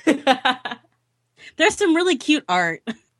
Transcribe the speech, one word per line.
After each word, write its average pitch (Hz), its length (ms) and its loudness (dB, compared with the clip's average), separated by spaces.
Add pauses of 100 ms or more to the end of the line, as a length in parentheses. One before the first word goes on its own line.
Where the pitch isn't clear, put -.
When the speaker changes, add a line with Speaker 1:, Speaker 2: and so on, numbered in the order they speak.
Speaker 1:
<laughs> - 1500 -4
Speaker 2:
There's 349 200 2
some 349 180 2
really 349 220 2
cute 302 320 -2
art. 175 340 -2 (360)